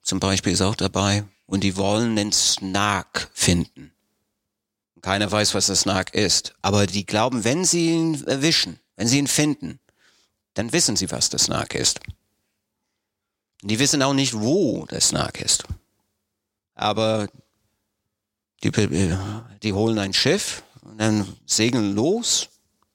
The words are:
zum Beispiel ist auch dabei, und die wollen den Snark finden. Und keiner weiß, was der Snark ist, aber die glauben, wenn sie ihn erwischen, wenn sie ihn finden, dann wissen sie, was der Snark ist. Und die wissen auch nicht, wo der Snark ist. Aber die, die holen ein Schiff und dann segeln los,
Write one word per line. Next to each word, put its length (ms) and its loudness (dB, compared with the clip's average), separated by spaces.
zum 160 -2
Beispiel 340 0
ist 80 2
auch 140 2
dabei, 480 0
und 160 -2
die 120 0
wollen 400 0
den 160 0
Snark 1040 0
finden. 580 0
Und 80 -20
keiner 280 0
weiß, 220 2
was 140 0
der 100 0
Snark 360 0
ist, 480 0
aber 240 4
die 200 -4
glauben, 400 0
wenn 180 2
sie 280 2
ihn 340 0
erwischen, 560 0
wenn 100 -2
sie 100 4
ihn 100 0
finden, 520 -2
dann 180 -2
wissen 240 2
sie, 120 -2
was 200 -2
der 100 -2
Snark 340 -2
ist. 280 0
Und 100 -4
die 80 2
wissen 240 2
auch 100 2
nicht, 200 0
wo 540 0
der 120 -8
Snark 400 -2
ist. 240 -2
Aber 540 0
die, 100 0
die 80 -2
holen 280 0
ein 120 -4
Schiff 520 0
und 160 -20
dann 360 0
segeln 500 0
los, 540 0